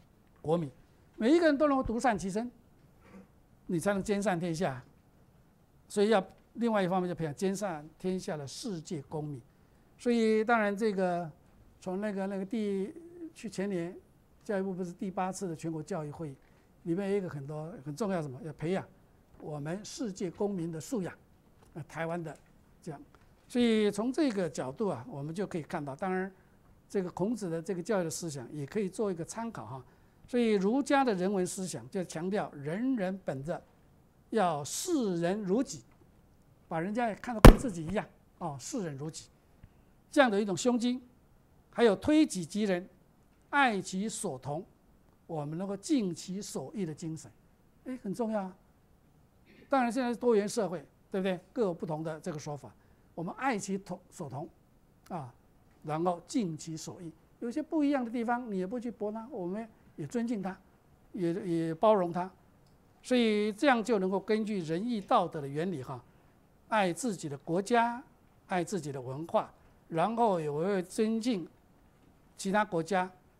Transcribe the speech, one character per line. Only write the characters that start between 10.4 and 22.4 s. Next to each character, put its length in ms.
当 160
然 160
这 160
个 400
从 220
那 100
个， 160
那 80
个 80
第， 500
去 160
前 200
年 280
教 140
育 40
部 120
不 80
是 120
第 180
八 180
次 160
的 100
全 140
国 140
教 220
育 60
会 180
议， 60
里 120
面 160
有 60
一 40
个 60
很 180
多， 280
很 120
重 160
要 100
什 100
么？ 120
要 100
培 180
养 140
我 180
们 240
世 260
界 220
公 220
民 180
的 80
素 220
养， 120
呃， 100
台 220
湾 180
的 140